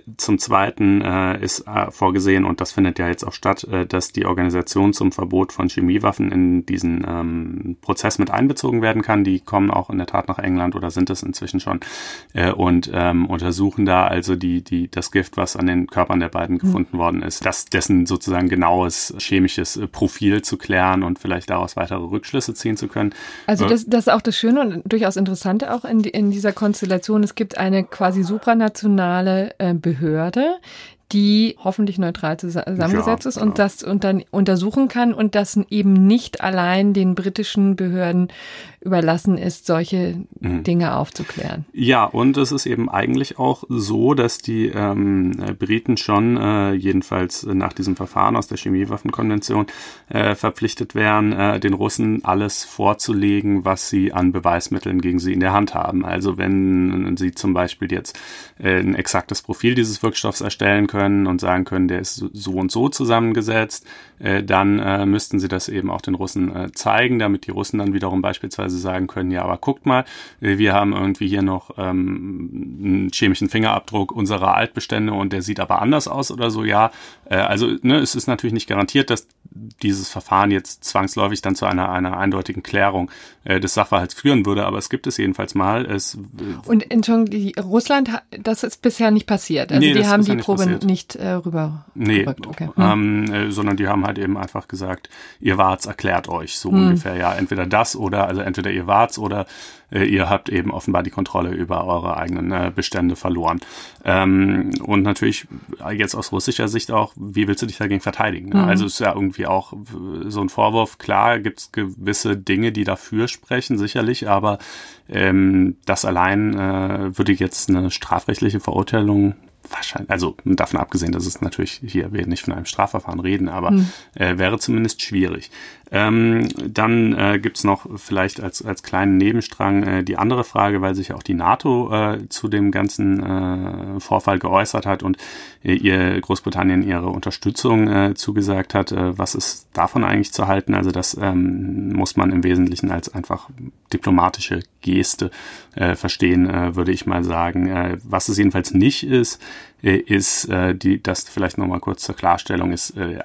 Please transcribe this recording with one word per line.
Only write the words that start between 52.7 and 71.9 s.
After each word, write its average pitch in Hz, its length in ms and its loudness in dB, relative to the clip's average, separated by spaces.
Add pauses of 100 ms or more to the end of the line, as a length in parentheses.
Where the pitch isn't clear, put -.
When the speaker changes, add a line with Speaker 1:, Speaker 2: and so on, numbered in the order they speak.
Speaker 1:
was 95 240 0
sie 95 240 2
an 90 180 4
Beweismitteln 90 720 0
gegen 90 160 0
sie 92 160 0
in 90 60 2
der 92 140 2
Hand 101 200 -2
haben. 92 320 -2
Also 92 320 -4
wenn 92 800 0
sie 92 140 -2
zum 92 240 -2
Beispiel 90 360 -2
jetzt, - 280 -6 (400)
äh, 95 200 2
ein 95 140 2
exaktes 90 480 -2
Profil - 320 0
dieses 110 300 0
Wirkstoffs 110 380 -2
erstellen 101 440 2
können 101 400 2
und 90 160 0
sagen 90 240 0
können, 92 220 0
der 90 140 -2
ist - 160 -8
so, 98 160 -8
so 98 200 -8
und 92 180 -2
so 120 180 2
zusammengesetzt, 113 1000 0 (320)
äh, 98 240 0
dann, 98 340 4
äh, 98 300 0
müssten 101 320 0
sie 95 80 -2
das 92 220 -4
eben 95 200 -4
auch 90 120 -4
den 95 120 -4
Russen, 92 420 -4
äh, 92 160 -6
zeigen, 120 460 2
damit 101 300 0
die 98 40 -8
Russen 101 280 -4
dann 101 140 0
wiederum 95 280 0
beispielsweise 95 540 -4
sagen 92 320 -4
können, 90 240 -4
ja, 90 120 -2
aber 90 140 -2
guckt - 280 -4
mal, 127 180 2 (380)
äh, 101 160 0
wir 101 160 4
haben 101 200 4
irgendwie 98 360 0
hier 101 120 0
noch, 95 360 -2
ähm, 92 1080 -6